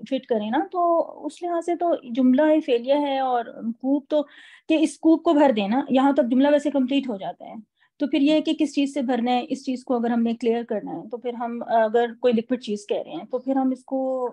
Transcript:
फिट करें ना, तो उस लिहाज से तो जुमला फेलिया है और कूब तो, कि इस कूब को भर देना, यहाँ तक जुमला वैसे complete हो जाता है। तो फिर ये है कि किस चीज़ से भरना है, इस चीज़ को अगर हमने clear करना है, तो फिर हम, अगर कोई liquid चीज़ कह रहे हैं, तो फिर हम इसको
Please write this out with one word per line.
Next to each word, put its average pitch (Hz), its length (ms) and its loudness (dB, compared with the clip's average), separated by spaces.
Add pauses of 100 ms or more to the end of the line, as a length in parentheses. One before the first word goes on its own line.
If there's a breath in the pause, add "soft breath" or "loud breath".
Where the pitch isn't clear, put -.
फिट 262 160 -4
करें 214 260 -2
ना, 277 80 0
तो 349 420 0
उस - 420 -10
लिहाज 339 200 -2
से 339 120 -2
तो 320 360 -2
जुमला 269 480 4
फेलिया 262 380 0
है 277 240 -2
और 233 600 -4
कूब 277 280 0
तो, 302 140 2 (440 loud breath)
कि 311 100 4
इस 311 200 0
कूब 320 240 4
को 339 120 4
भर 285 180 6
देना, 214 400 0
यहाँ 269 220 4
तक 285 100 2
जुमला 254 260 2
वैसे 294 220 2
complete 269 360 0
हो 214 100 -6
जाता 180 280 -12
है। 220 180 -16 (360)
तो 285 80 -2
फिर 311 140 0
ये 294 120 4
है 302 80 4
कि 311 120 0
किस 311 200 -2
चीज़ 277 200 0
से 294 80 -4
भरना 240 300 -2
है, 247 120 0
इस - 220 -8
चीज़ 254 200 -6
को 254 100 -2
अगर 233 160 0
हमने 233 220 0
clear 233 300 -2
करना 202 280 -6
है, 170 180 -12
तो 240 80 -8
फिर 240 180 -8
हम, 233 260 -8
अगर 226 540 0
कोई 247 180 0
liquid 233 280 -2
चीज़ 208 280 -8
कह 208 120 -2
रहे - 120 -12
हैं, 175 120 -10
तो 247 140 -6
फिर 269 180 -4
हम 262 160 0
इसको 262 600 -6